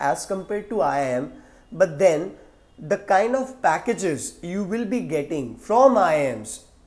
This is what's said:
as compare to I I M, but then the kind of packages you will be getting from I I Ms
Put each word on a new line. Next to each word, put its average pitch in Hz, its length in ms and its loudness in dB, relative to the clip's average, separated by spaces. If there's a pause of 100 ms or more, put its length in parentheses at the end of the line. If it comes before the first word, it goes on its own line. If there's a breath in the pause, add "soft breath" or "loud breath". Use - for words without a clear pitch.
as - 220 -2
compare 190 400 -6
to 220 100 -4
I 143 200 0
I 131 180 -2
M, 143 80 -4 (440 loud breath)
but 160 280 0
then 175 320 4 (480 soft breath)
the 180 200 -2 (120)
kind 220 260 4
of 262 140 -4 (100)
packages 165 720 0 (100)
you 190 220 -6
will 220 220 -4
be 226 140 -2 (120)
getting 143 420 -4 (140)
from 240 300 6
I 170 160 4
I 139 200 0
Ms 110 240 -12 (280)